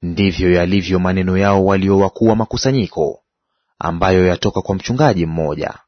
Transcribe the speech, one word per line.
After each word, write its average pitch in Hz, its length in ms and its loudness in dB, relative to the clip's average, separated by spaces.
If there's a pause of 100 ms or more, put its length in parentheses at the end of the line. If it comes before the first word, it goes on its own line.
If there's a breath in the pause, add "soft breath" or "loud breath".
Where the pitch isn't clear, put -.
Ndivyo 90 500 0
yalivyo 90 460 0
maneno 92 400 0
yao 98 260 2
walio 98 340 2
wakuu 98 280 0
wa 110 100 4
makusanyiko, 110 840 -2 (560)
ambayo 92 480 2
yatoka 95 360 -2
kwa 98 120 -4
mchungaji 113 520 0
mmoja. 78 600 -6